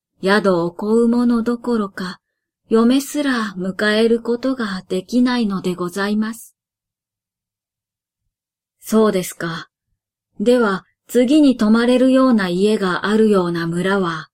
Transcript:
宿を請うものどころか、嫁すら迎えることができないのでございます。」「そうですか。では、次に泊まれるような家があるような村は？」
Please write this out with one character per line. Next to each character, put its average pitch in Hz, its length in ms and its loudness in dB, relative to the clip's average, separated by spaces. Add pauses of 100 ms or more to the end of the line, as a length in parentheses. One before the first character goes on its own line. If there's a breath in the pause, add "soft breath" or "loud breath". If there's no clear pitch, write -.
(240)
宿 196 320 2
を 170 160 -2
請 220 320 0
う 233 40 2
も 240 200 2
の 233 160 0
ど 240 160 -4
こ 240 180 -2
ろ 202 120 -4
か、 185 320 -10 (480)
嫁 233 320 2
す 294 200 -6
ら 233 340 -4
迎 190 360 -4
え 220 180 2
る 233 100 2
こ 233 200 -4
と 262 160 -4
が 196 340 -8
で 185 140 -4
き 247 180 -2
な 247 160 0
い 233 80 0
の 190 160 -4
で 180 140 -4
ご 180 140 -6
ざ 196 180 -4
い 208 100 -2
ま 220 160 -4
す。」 - 240 -20 (2250)
「そ 214 280 2
う - 20 0
で 185 120 -2
す - 120 -12
か。 165 340 -10 (680)
で 240 180 2
は、 196 280 -2 (220)
次 254 320 2
に 277 160 4
泊 214 140 0
ま 226 160 4
れ 247 140 4
る 262 120 4
よ 262 180 4
う 247 40 4
な 196 160 0
家 196 300 0
が 185 260 -4
あ 214 100 0
る 220 140 4
よ 190 160 2
う 175 60 -2
な 170 160 -4
村 185 320 -2
は？」 165 340 -6